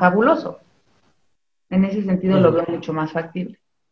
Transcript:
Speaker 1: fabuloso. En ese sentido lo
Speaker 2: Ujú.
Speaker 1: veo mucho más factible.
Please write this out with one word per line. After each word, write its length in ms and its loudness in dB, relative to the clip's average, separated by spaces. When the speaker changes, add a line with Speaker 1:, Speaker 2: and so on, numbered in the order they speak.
Speaker 1:
fabuloso. 580 2
En 140 2
ese 180 -2
sentido 380 0
lo 80 6
Speaker 2:
Ujú. 80 2
Speaker 1:
veo 120 0
mucho 240 -6
más 200 -4
factible. 480 -8